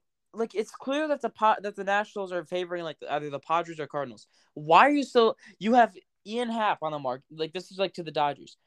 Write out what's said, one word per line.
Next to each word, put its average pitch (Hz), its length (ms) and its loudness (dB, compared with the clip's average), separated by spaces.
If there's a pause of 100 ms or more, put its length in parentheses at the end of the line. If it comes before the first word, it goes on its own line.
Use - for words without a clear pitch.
(340)
like, 220 220 -6
it's 214 160 -4
clear 294 380 -4
that 285 100 -2
the 226 100 -4
Pa-, 214 300 2
that 202 160 -8
the 196 80 -10
Nationals 202 480 -2
are 175 140 -4
favoring, 180 380 -4
like, 156 200 -10
either 147 260 -4
the 139 100 -8
Padres 165 420 -2
or 143 60 -8
Cardinals. 131 400 -8 (260)
Why 165 340 8
are 294 40 4
you 285 120 2
still, 233 340 2 (220)
you 214 140 2
have 220 240 4 (280)
Ian 233 240 -4
Happ 214 340 -2
on 156 100 -4
the 147 60 -8
market. 139 320 -6
Like, 156 200 -8
this 180 180 -10
is, 185 100 -14
like, 185 160 -2
to 175 80 -8
the 156 80 -10
Dodgers. 147 440 -4 (120)